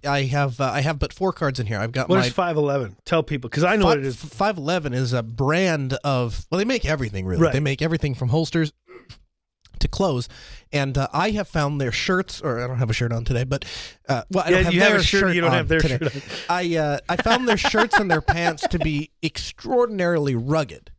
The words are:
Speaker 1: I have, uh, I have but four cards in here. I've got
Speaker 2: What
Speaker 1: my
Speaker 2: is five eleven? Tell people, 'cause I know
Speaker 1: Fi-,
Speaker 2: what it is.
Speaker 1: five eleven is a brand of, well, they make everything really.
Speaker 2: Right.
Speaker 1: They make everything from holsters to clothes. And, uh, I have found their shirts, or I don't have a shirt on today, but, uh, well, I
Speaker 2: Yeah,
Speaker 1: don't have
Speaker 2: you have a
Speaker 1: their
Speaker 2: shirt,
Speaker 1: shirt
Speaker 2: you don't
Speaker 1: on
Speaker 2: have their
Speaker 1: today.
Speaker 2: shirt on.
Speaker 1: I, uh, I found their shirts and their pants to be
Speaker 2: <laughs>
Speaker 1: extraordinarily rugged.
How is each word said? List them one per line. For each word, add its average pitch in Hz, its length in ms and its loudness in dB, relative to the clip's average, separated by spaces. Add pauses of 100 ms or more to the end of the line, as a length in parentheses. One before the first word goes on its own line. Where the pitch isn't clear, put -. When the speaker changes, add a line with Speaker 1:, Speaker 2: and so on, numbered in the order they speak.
Speaker 1:
I 143 180 2
have, 135 360 0
uh, 139 60 0
I 135 160 -2
have 147 180 -2
but 147 140 -4
four 190 180 0
cards 135 300 -2
in 110 60 -4
here. 107 120 -2
I've 113 140 -4
got 131 160 -2
Speaker 2:
What 190 100 6
Speaker 1:
my 190 60 2
Speaker 2:
is - 80 -2
five 175 240 0
eleven? 139 480 0
Tell 165 180 2
people, 131 260 -6
'cause 147 140 0
I 185 140 4
know 202 60 4
Speaker 1:
Fi-, 180 80 6
Speaker 2:
what 151 80 2
it 135 60 -4
is. 127 120 -6
Speaker 1:
five 190 400 -2
eleven 151 360 -2
is 127 200 0
a 120 100 0
brand 139 680 0 (100)
of, 127 480 -2
well, 170 80 0
they 202 60 0
make 247 180 0
everything 113 420 -2
really. 92 180 0
Speaker 2:
Right. 151 100 4
Speaker 1:
They 131 80 0
make 139 200 -2
everything 156 340 0
from 127 120 -2
holsters 156 460 0 (1040)
to - 80 4
clothes. 143 420 -2 (420)
And, 139 260 -2
uh, 135 160 0
I 185 180 0
have 208 160 -2
found 147 340 -2
their 127 100 0
shirts, - 500 -2
or 120 220 -4
I 123 40 -6
don't 127 100 -4
have 120 120 0
a 113 40 0
shirt 120 180 -2
on 117 140 -4
today, 123 180 0
but, 131 220 -4 (420)
uh, 123 240 -2
well, 185 140 0
I 160 40 2
Speaker 2:
Yeah, 180 80 6
Speaker 1:
don't 185 80 4
have 170 80 2
Speaker 2:
you 175 80 4
have 202 80 6
a 208 60 6
Speaker 1:
their 190 80 4
Speaker 2:
shirt, 196 180 2
Speaker 1:
shirt 185 140 2
Speaker 2:
you 175 60 2
don't 170 100 4
Speaker 1:
on - 60 4
Speaker 2:
have 170 100 0
their 160 120 4
Speaker 1:
today. 147 180 2 (120)
Speaker 2:
shirt - 60 -4
on. 139 60 -8 (280)
Speaker 1:
I, 175 280 0
uh, 147 220 0 (100)
I 175 80 0
found 233 300 2
their 220 100 2
shirts 233 420 2
and 202 120 0
their 156 100 2
pants 165 460 0
to 180 120 -2
be 156 360 -2
Speaker 2:
<laughs> - 80 -6
Speaker 1:
extraordinarily 175 1120 0
rugged. 127 640 -2